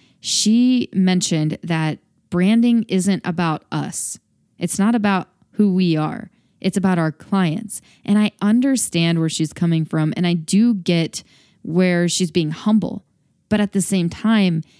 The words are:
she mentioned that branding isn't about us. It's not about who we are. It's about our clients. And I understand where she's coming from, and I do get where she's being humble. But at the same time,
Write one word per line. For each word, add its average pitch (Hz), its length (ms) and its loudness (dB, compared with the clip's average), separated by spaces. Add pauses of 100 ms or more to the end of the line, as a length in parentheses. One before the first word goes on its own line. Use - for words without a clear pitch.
(200)
she 240 720 2
mentioned 180 720 0
that 160 360 -2 (300)
branding 226 600 2
isn't 185 360 0
about 165 460 -2
us. - 480 -6 (380)
It's - 220 -4
not 220 160 2
about 202 340 0 (220)
who 202 220 2
we 180 220 2
are. 156 340 -4 (300)
It's - 180 -2
about 185 200 2
our 160 140 0
clients. 185 680 -4 (240)
And 202 140 2
I 208 140 2 (100)
understand 208 800 2
where 160 100 0
she's 156 240 -4
coming 165 320 0
from, 156 320 -2
and 175 100 0
I 170 60 2
do 202 400 2
get 170 500 -2 (380)
where 175 480 0
she's 170 220 -2
being 156 200 0
humble. - 540 -2 (440)
But 208 120 0
at 202 100 -2
the 202 100 -2
same 175 280 -2
time, 190 540 0 (160)